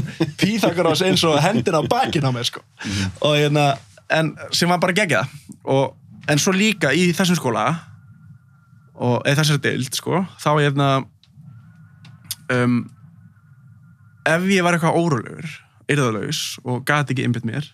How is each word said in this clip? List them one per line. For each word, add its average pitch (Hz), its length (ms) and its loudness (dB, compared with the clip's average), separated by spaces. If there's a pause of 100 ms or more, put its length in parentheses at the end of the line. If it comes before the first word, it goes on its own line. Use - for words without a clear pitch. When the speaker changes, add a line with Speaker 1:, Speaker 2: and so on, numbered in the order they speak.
(200)
Speaker 1:
<laughs> 156 200 -2
Speaker 2:
Pýþagóras 185 640 2
eins 190 200 2
og 156 200 4
hendina 185 340 2
á 147 80 0
bakinu 170 460 0
á - 20 -4
mér, 120 140 -4
sko. - 140 -8 (180)
Speaker 1:
Mhm. 98 300 -4 (120)
Speaker 2:
Og, 151 140 2
hérna, 147 300 2 (440)
en 160 220 0 (200)
sem 170 200 0
var 175 80 2
bara 180 160 0
geggjað. 160 320 0 (380)
Og, 135 260 2 (380)
en 147 100 2
svo 190 160 2
líka 190 400 2
í 175 180 2
þessum 180 220 2
skóla, 113 300 -2 (1300)
og, 120 320 0
eða 143 160 2
þessari 147 180 2
deild, 117 320 -4
sko, 160 300 -2 (160)
þá, - 100 -2 (140)
hérna, 143 240 2 (1600)
um, 123 300 2 (1500)
ef 170 220 2
ég 196 160 4
var 175 160 2
eitthvað 160 180 0
órólegur, 156 540 -2 (400)
eirðarlaus 123 500 0 (220)
og 123 240 -4
gat 147 240 0
ekki 120 160 -2
einbeitt 117 180 -2
mér 123 280 -6